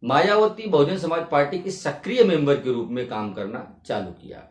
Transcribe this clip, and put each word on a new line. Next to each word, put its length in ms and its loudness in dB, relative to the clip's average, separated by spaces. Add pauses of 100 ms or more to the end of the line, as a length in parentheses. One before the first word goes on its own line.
मायावती 640 2
बहुजन 320 4
समाज 320 -2
पार्टी 280 2
के 120 -6
सक्रिय 540 0
मेंबर 300 4
के 180 -2
रूप 160 -4
में 200 -6
काम 240 -6
करना 540 -10
चालू 240 -6
किया। 280 -18 (120)